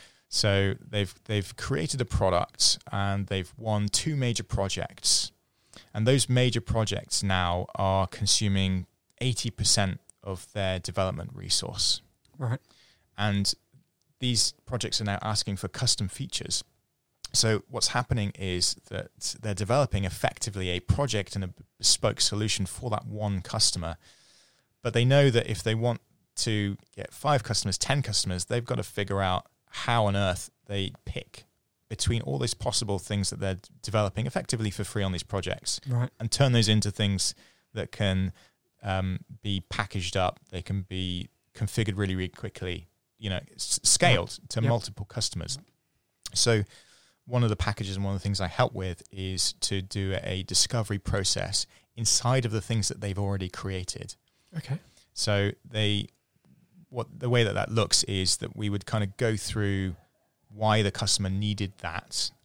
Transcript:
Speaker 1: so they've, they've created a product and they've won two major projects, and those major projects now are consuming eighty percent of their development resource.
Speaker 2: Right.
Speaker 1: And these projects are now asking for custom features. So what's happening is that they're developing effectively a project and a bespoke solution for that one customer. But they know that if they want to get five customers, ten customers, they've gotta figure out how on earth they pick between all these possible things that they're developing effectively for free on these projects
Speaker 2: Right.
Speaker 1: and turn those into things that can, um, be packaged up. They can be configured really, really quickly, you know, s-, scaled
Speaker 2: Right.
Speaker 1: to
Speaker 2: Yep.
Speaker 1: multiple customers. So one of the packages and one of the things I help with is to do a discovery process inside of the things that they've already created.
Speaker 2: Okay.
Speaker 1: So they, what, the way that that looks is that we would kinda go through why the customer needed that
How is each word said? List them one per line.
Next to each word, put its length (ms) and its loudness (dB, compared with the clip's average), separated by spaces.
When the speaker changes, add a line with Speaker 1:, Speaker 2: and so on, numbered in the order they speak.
Speaker 1:
so 500 4
they've, 340 -4
they've 320 -2
created 420 -2
a 60 0
product 720 2
and 360 -2
they've 300 -4
won 320 0
two 260 0
major 280 0
projects, 880 0
and 140 2
those 220 4
major 320 4
projects 600 -2
now 520 2
are 320 2
consuming 760 2
eighty 300 -2
percent 500 2
of 300 -10
their 260 0
development 540 -4
resource. 680 -2
Speaker 2:
Right. 220 -2
Speaker 1:
And 360 2
these 340 0
projects 360 -4
are 40 -2
now 160 -2
asking 360 -2
for 100 -6
custom 400 0
features. 560 -6
So 320 4
what's 220 -2
happening 480 0
is 380 -2
that 200 -6
they're 140 -4
developing 500 2
effectively 640 -2
a 100 -2
project 560 -2
and 80 -2
a 60 -6
bespoke 420 2
solution 460 0
for 240 -8
that 160 -2
one 340 -2
customer. 560 -2
But 100 -2
they 100 4
know 280 8
that 160 4
if 160 -4
they 100 2
want 260 0
to 400 0
get 160 -10
five 320 2
customers, 360 0
ten 240 2
customers, 420 -2
they've 200 -2
gotta 180 -2
figure 380 -2
out 260 0
how 360 2
on 100 2
earth 360 0
they 260 -4
pick 400 -10
between 320 0
all 160 -4
these 160 -2
possible 460 -2
things 320 -2
that 80 -10
they're 200 -2
developing 460 0
effectively 420 -2
for 140 -4
free 200 -2
on 80 0
these 120 -4
projects 640 -4
Speaker 2:
Right. 320 -2
Speaker 1:
and 120 -4
turn 200 6
those 180 6
into 220 4
things 420 0
that 180 -6
can, 400 0
um, 360 -2
be 280 -2
packaged 460 -4
up. 240 2
They 100 -8
can 220 -4
be 460 -6
configured 420 -2
really, 180 0
really 140 -2
quickly, 580 -8
you 140 -8
know, 80 -2
s-, 280 -4
scaled 580 4
Speaker 2:
Right. 80 -20
Speaker 1:
to 120 -2
Speaker 2:
Yep. 80 4
Speaker 1:
multiple 360 -2
customers. 520 -6
So 300 4
one 180 2
of 60 6
the 60 2
packages 400 -2
and 80 -2
one 120 0
of 40 -4
the 40 -6
things 180 0
I 60 0
help 260 2
with 380 -6
is 500 -2
to 200 0
do 420 -2
a 200 -4
discovery 560 0
process 680 0
inside 480 2
of 80 -2
the 100 0
things 280 0
that 120 -6
they've 180 -4
already 300 -2
created. 640 -8
Speaker 2:
Okay. 220 -6
Speaker 1:
So 380 2
they, 440 0
what, 180 -6
the 100 -2
way 140 6
that 100 2
that 180 -2
looks 340 2
is 320 0
that 180 -10
we 140 -2
would 160 -4
kinda 220 0
go 200 0
through 580 -2
why 320 4
the 100 4
customer 380 0
needed 500 -2
that 520 -6